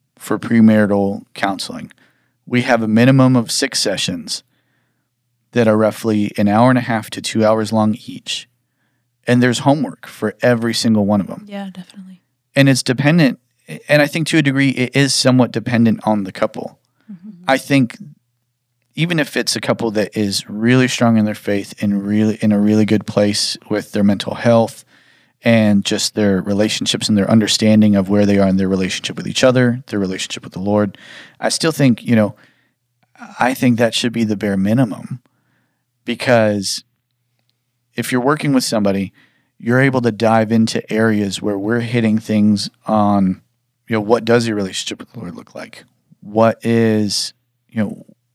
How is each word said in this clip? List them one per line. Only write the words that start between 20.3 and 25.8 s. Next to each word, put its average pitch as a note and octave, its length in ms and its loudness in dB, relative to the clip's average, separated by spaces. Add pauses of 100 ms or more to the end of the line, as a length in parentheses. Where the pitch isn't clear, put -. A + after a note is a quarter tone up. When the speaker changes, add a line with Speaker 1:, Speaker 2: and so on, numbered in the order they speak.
Speaker 1:
really A#2+ 380 2
strong A#2 280 2
in G#2+ 80 2
their G#2+ 100 -4
faith G2+ 480 -6
and G2+ 240 -2
really G#2+ 360 0
in G#2+ 100 2
a G2+ 80 2
really G#2+ 240 4
good G#2 220 0
place - 500 -2 (140)
with G#2 220 -6
their G#2 120 0
mental G2+ 300 -2
health A#2 500 0 (600)
and G#2+ 400 4